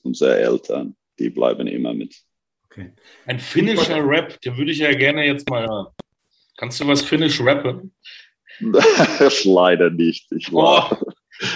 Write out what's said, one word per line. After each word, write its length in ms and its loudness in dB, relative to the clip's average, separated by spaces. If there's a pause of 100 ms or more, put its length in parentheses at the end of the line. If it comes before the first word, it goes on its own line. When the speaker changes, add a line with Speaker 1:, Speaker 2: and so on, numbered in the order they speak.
Speaker 1:
unseren 360 0
Eltern, 580 -2 (240)
die 100 -2
bleiben 380 -2
immer 260 -6
mit. 220 -12 (500)
Speaker 2:
Okay. 260 -18 (340)
Speaker 3:
Ein 120 -6
finnischer 680 0
Rap, 360 -2
den 160 -8
würde 160 -4
ich 60 -4
ja 140 0
gerne 320 0
jetzt 240 -2
mal 200 -2
hören. 180 -6 (680)
Kannst 240 -8
du 80 -4
was 140 4
finnisch 380 0
rappen? 540 0 (680)
Speaker 1:
<laughs> 840 4
Leider 460 4
nicht. 420 -2
Ich 200 -8
war, 480 2
Speaker 3:
Oh. 120 -10 (440)